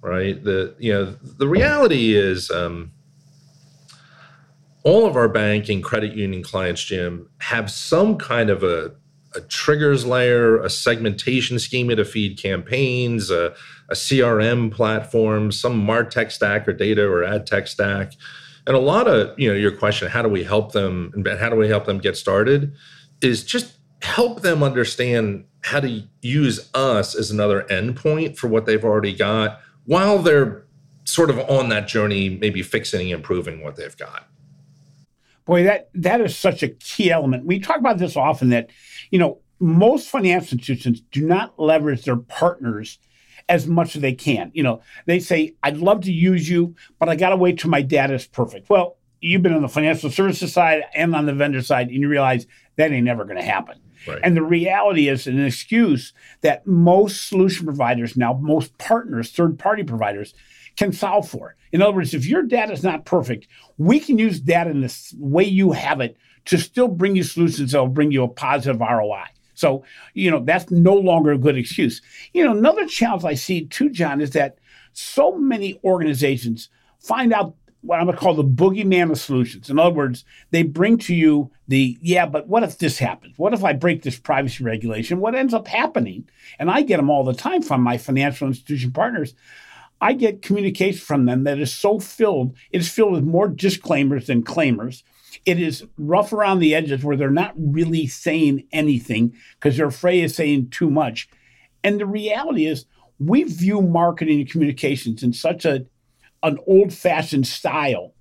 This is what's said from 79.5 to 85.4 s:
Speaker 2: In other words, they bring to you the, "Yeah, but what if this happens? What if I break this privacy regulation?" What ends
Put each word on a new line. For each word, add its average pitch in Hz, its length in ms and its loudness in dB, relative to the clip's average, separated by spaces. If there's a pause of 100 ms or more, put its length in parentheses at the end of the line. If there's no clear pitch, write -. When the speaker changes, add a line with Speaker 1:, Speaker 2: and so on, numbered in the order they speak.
Speaker 2:
In 143 80 2
other 170 160 4
words, 135 300 -4 (260)
they 165 100 2
bring 175 380 2
to - 160 -4
you 151 340 2 (180)
the, 135 340 2
"Yeah, 175 260 2
but 143 200 -6
what 220 160 2
if - 140 -6
this 151 220 -2
happens? - 380 -6
What 196 160 0
if 196 100 -4
I 160 100 2
break 147 300 -2
this 131 160 -6
privacy 135 440 -4
regulation?" 113 560 -4
What 226 160 -2
ends 262 200 0